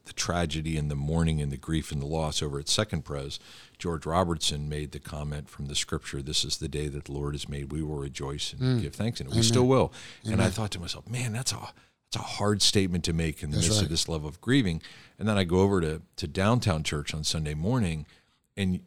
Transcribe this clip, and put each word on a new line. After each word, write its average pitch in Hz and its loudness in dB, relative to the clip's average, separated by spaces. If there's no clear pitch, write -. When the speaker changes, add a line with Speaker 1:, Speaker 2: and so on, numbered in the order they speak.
Speaker 1:
the - -18
tragedy 80 0
and 73 0
the 73 -2
mourning 78 2
and 71 -2
the 69 -6
grief 80 -2
and 71 -2
the 69 -4
loss 78 -2
over 71 -4
at 69 -8
Second - 0
Pres, 71 -6
George 82 -4
Robertson 80 0
made 76 -6
the 76 -8
comment 73 -8
from 73 -8
the 69 -6
scripture, - -4
"This 71 0
is 73 -4
the 82 -4
day 73 -2
that 73 -8
the 71 -12
Lord 71 -4
has 71 -8
made. 69 -6
We 78 -4
will 76 -4
rejoice 69 -6
and 127 0
Speaker 2:
Mm. - -2
Speaker 1:
give 71 -6
thanks 110 -4
in 65 -10
it." - -10
We - -8
Speaker 2:
Amen. 113 6
Speaker 1:
still 117 6
will. 127 4
And 110 -2
I 92 6
Speaker 2:
Amen. 95 4
Speaker 1:
thought 104 -2
to 95 -8
myself, - -8
"Man, 120 -4
that's 123 -4
a, - -4
that's - -6
a - -10
hard 104 2
statement 90 4
to 85 0
make 80 0
in 73 -2
the 76 2
Speaker 2:
That's 82 4
Speaker 1:
midst 104 4
Speaker 2:
right. - 2
Speaker 1:
of 73 0
this - 0
love 80 -2
of 73 -10
grieving." 107 2
And 101 -2
then 107 2
I 98 6
go 90 4
over 98 6
to, 78 -2
to - -6
downtown 95 2
church 76 -4
on 78 -4
Sunday 76 -2
morning, 85 0
and 92 0